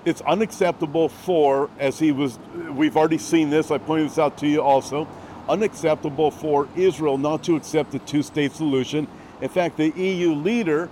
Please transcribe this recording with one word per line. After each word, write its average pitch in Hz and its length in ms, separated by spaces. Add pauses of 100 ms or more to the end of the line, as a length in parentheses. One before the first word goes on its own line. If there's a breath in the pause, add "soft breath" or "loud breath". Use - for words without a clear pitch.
"It's 165 180
unacceptable 165 840
for," 143 600 (100)
as 135 200
he 156 140
was, 135 260 (320)
we've 147 260
already 156 220
seen 156 320
this, 151 200
I 143 80
pointed 156 320
this - 80
out 147 200
to 147 80
you 147 160
also, 139 460 (400 loud breath)
"unacceptable 156 840
for 147 460
Israel 151 420
not 147 260
to 165 120
accept 147 380
a 131 40
two-state 143 540
solution." 143 560 (340 loud breath)
In 135 60
fact, 170 280
the 156 200
E 185 180
U 175 200
leader 170 580